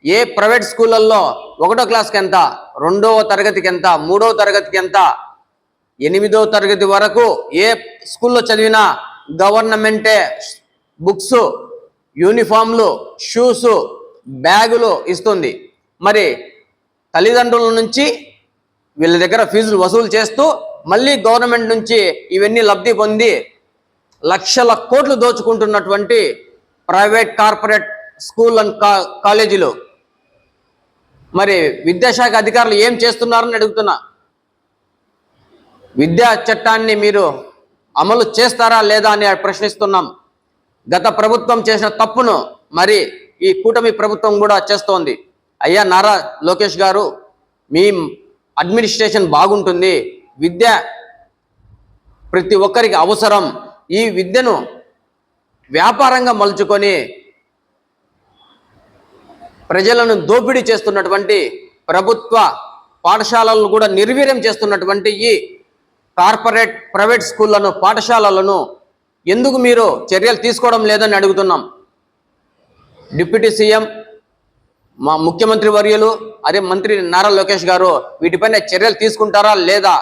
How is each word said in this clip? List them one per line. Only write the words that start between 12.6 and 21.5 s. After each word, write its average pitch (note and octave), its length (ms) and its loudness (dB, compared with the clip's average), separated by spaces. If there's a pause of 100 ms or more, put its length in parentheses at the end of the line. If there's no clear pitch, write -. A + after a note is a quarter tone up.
షూస్, A#3+ 400 0 (800)
బ్యాగులు A3+ 460 2 (220)
ఇస్తుంది. F3+ 380 -2 (480)
మరి G#3 240 0 (920)
తల్లిదండ్రుల A#3 540 2 (120)
నుంచి A#3+ 260 -2 (920)
వీళ్ళ E3 160 2 (100)
దగ్గర G3 180 0 (100)
ఫీజులు G#3+ 320 0
వసూలు G#3+ 320 0
చేస్తూ, A3 280 0 (480)
మళ్ళీ B3+ 200 2 (160)
గవర్నమెంట్ A#3 460 0